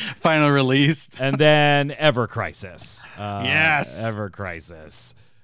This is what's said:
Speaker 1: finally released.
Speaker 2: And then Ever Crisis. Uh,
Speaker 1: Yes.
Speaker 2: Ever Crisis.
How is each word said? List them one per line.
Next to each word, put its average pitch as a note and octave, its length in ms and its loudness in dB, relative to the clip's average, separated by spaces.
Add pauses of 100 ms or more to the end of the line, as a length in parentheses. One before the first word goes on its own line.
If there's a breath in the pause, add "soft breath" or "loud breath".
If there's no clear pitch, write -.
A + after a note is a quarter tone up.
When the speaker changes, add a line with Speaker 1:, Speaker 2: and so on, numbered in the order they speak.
(160 loud breath)
Speaker 1:
finally D3+ 340 4
released. C#3 680 2
Speaker 2:
And C#3 180 0
then D3 540 4
Ever B2+ 340 2
Crisis. - 800 -10 (100)
Uh, G2+ 300 -6
Speaker 1:
Yes. D3 580 0
Speaker 2:
Ever G#2+ 260 -4
Crisis. E2 840 -14 (300)